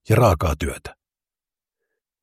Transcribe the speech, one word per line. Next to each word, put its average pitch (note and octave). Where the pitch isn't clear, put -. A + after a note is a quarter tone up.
ja A2
raakaa F2+
työtä. -